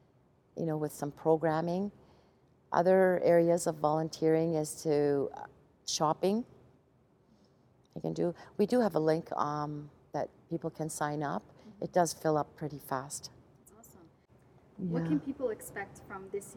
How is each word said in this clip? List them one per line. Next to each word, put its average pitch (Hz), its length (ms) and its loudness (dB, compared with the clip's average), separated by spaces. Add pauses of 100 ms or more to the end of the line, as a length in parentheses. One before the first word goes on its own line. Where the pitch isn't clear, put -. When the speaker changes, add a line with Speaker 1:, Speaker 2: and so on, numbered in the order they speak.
(560)
Speaker 1:
you 170 100 -4
know, 156 100 -2
with 151 160 -4
some 147 180 -8
programming. 165 800 0 (800)
Other 185 520 6
areas 170 420 6
of 160 100 -2
volunteering 160 800 2
is 151 280 -4
to, 143 540 2
uh, - 100 -14 (400)
shopping. 180 580 0 (1500)
They 160 60 -10
can 160 120 -4
do, 165 220 -2 (220)
we 208 100 2
do 247 140 2
have 214 140 2
a 156 60 2
link, 160 360 2
um, 147 540 -4 (220)
that 139 160 -2 (200)
people 165 220 -6
can 160 180 -6
sign 151 340 -4
up. 151 200 -4
Speaker 2:
Mm-hmm. - 420 -16
Speaker 1:
It 165 80 -10
does 175 200 2
fill 156 240 0
up 143 200 -2
pretty 147 220 -10
fast. 139 520 -10 (360)
Speaker 2:
That's 220 220 -20
awesome. - 1040 -14
What 165 120 -2
Speaker 1:
Yeah. 165 60 -4
Speaker 2:
can 285 120 2
people 269 300 -4
expect - 560 -12
from 190 240 -14
this 202 260 -10